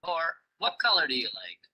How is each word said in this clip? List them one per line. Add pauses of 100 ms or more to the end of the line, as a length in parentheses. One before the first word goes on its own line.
Or, (220)
What
color
do
you
like? (140)